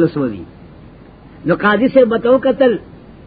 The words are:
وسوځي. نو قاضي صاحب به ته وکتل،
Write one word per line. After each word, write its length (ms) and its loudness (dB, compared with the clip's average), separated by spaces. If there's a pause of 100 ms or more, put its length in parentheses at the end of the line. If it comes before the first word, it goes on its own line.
وسوځي. 400 -4 (1000)
نو 80 0
قاضي 340 0
صاحب 200 4
به 100 -2
ته 120 -2
وکتل، 480 2 (480)